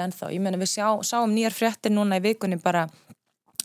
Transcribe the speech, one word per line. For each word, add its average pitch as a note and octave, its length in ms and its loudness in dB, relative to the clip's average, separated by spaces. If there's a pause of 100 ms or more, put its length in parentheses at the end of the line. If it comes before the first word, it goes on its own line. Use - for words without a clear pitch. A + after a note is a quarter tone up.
ennþá. - 280 -6
Ég F3+ 80 -2
meina, G3 180 -2
við F#3+ 180 -2
sjá-, G#3+ 260 0
sáum A#3 320 0
nýjar A3+ 220 0
fréttir A3+ 360 0
núna G3+ 280 2
í - 20 -6
vikunni G3 400 0
bara E3+ 240 2 (800)